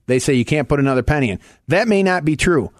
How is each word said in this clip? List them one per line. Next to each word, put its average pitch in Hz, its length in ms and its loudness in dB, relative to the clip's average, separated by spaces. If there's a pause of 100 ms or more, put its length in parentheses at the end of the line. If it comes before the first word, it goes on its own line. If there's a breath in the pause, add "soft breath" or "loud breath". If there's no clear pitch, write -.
They 127 120 0
say 143 140 0
you 120 120 2
can't 151 220 -2
put 143 120 0
another 135 220 0
penny 139 300 0
in. 90 80 -6 (300 soft breath)
That 190 180 0
may 196 160 2
not 180 220 0
be 156 100 0
true. 147 440 0